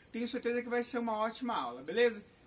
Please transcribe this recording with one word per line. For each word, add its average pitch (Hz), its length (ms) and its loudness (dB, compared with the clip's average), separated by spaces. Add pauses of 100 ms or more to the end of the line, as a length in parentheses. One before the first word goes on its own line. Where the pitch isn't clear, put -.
(120)
Tenho 233 160 -2
certeza 240 340 0
que 240 80 -6
vai 240 140 2
ser 240 160 0
uma 226 180 0
ótima 226 380 0
aula, 131 260 -4
beleza? 226 420 2 (240)